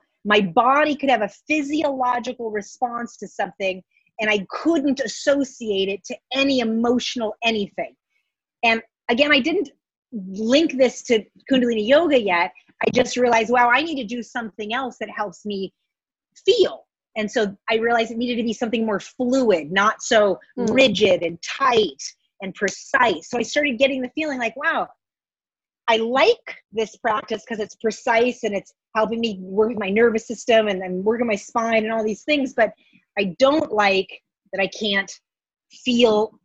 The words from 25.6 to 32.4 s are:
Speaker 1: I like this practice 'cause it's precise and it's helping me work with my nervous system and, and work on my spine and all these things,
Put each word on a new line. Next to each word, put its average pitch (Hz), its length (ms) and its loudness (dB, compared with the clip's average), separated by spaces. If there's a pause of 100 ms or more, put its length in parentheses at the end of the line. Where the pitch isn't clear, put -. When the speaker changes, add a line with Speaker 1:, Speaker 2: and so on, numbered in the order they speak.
Speaker 1:
I 226 80 4
like 262 680 0 (100)
this 214 240 -6
practice 220 480 -4
'cause 226 140 -8
it's 208 180 -8
precise 233 680 0
and 208 100 -2
it's - 180 -8 (220)
helping 220 260 -2
me 220 200 -4
work 196 300 0
with 214 80 -6
my 196 120 -4
nervous 220 360 2
system 220 420 2
and, 190 140 -4
and 180 220 -6
work 220 160 0
on 240 60 0
my 214 80 0
spine 226 500 -2
and 226 80 -4
all 220 120 -2
these 214 200 -6
things, 285 300 -2